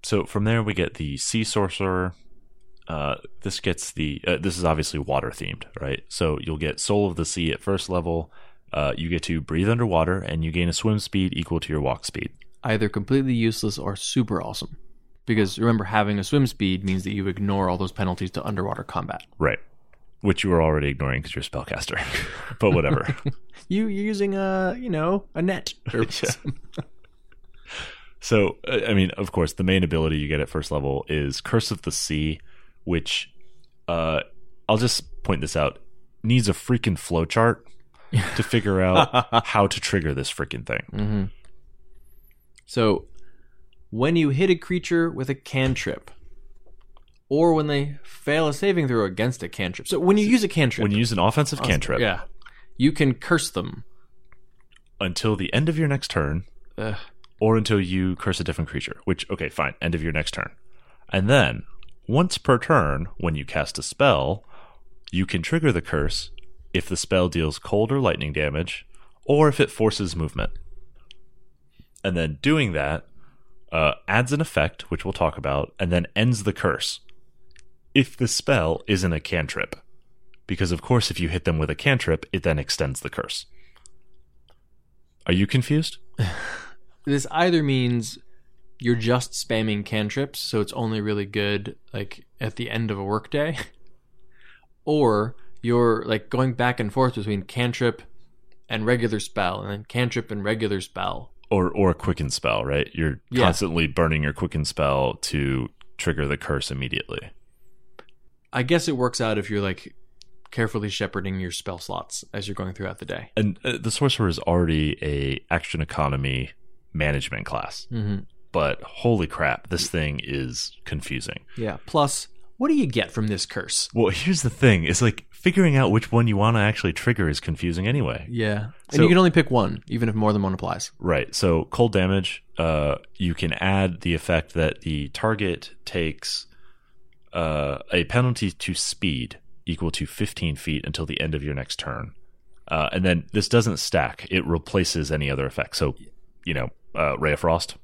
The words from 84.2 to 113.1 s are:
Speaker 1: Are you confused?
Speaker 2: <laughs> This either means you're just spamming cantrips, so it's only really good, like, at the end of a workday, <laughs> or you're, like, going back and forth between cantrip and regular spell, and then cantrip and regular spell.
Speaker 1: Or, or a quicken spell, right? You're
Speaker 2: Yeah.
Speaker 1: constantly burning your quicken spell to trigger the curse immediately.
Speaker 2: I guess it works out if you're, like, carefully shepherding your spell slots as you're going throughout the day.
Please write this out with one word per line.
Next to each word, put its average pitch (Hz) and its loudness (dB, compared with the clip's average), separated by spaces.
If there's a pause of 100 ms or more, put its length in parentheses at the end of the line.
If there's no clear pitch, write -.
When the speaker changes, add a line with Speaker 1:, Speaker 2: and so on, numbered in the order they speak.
Speaker 1:
Are 87 4
you 98 4
confused? 147 0 (200)
Speaker 2:
<laughs> 104 2 (800)
This 143 0
either 170 4
means 123 0 (600)
you're 120 2
just 120 2
spamming 110 0
cantrips, 110 -2
so - -2
it's 101 -2
only 110 -2
really 104 -2
good, 101 -2 (180)
like, - -8 (120)
at 110 -4
the 117 -4
end 113 -2
of 98 -2
a 98 -6
workday, 139 -2 (640)
<laughs> - -20
or 120 4 (280)
you're, 117 4
like, 110 -2
going 131 2
back 123 0
and 107 -2
forth 127 2
between 101 -2
cantrip 120 -2 (640)
and 110 -2
regular 113 2
spell, 98 -2
and 98 -6
then 101 -6
cantrip 120 -2
and 101 -6
regular 104 0
spell. 95 -6 (180)
Speaker 1:
Or, 92 4
or 95 6
a 80 4
quicken 78 0
spell, 55 0
right? 71 0
You're 78 0 (100)
Speaker 2:
Yeah. 120 4
Speaker 1:
constantly 85 2
burning 78 2
your 73 -2
quicken 80 -2
spell 67 0
to 67 -2 (280)
trigger 76 -2
the 71 -2
curse - -4
immediately. - -6 (1200)
Speaker 2:
I 127 0
guess 160 2
it 139 0
works 123 0
out 107 2
if 98 -4
you're, 104 0
like, 95 -6 (560)
carefully 107 -2
shepherding 95 -4
your 90 -4
spell 90 -8
slots - -8
as 101 -6
you're 101 -6
going 95 -6
throughout 95 -8
the - -12
day. 90 -8